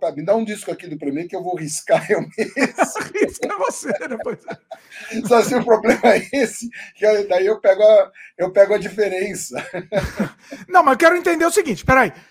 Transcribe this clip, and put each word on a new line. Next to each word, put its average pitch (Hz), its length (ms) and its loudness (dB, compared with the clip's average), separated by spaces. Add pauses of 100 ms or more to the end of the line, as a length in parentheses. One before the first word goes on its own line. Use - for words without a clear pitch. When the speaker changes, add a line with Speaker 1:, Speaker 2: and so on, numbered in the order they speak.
(140)
Speaker 1:
me 143 100 -10
dá 196 120 2
um 226 80 -2
disco 208 260 -10
aqui 175 160 -10
do 160 120 -12
Premier 151 280 -6
que 175 80 -12
eu 180 80 -8
vou 175 140 -6
riscar 156 540 -2
eu 202 100 0
mesmo." - 160 -12
Speaker 2:
<laughs> - 800 -4
Risca - 440 -4
você, - 300 -6 (180)
né? 233 160 -10
Pois - 220 -8
é. - 840 -12
Speaker 1:
Só 226 160 4
se - 120 -2
o 240 100 0
problema 233 400 2
é 226 300 2
esse, 233 340 -4 (260)
que - 120 -6
eu, 208 220 2
daí 185 180 2
eu 214 140 0
pego 190 220 4
a, 214 300 6 (240)
eu 185 160 -4
pego 196 220 6
a 202 40 2
diferença. 190 800 -6 (560)
<laughs> - 560 -10
Speaker 2:
Não, 359 140 4
mas 285 100 4
eu 262 60 0
quero 339 180 6
entender 339 300 0
o 339 40 2
seguinte: 320 340 -2
peraí. 254 280 4 (180)